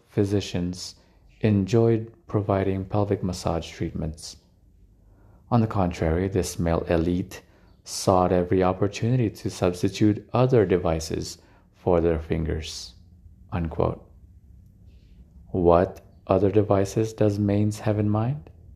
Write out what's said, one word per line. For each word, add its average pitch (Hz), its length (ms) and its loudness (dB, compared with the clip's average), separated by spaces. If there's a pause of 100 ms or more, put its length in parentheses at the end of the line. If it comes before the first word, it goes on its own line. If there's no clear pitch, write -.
physicians 95 880 -2 (440)
enjoyed 110 720 2 (160)
providing 98 580 -2
pelvic 101 380 -2
massage 87 480 -4
treatments. 80 680 -8 (1120)
On 120 100 4
the 110 60 2
contrary, 90 640 0
this 92 300 -4
male 82 300 0
elite 87 540 -2 (420)
sought 90 480 2
every 90 300 2
opportunity 104 680 0
to - 180 -8
substitute 101 840 0
other 123 340 4
devices 82 720 -2 (340)
for 87 280 0
their 82 180 2
fingers," 80 760 -6 (580)
unquote. 82 520 -4 (1500)
What 87 500 4 (240)
other 95 240 4
devices 101 640 0
does 104 240 0
Maines 104 400 0
have 107 200 -2
in 104 120 0
mind? 117 400 -4 (260)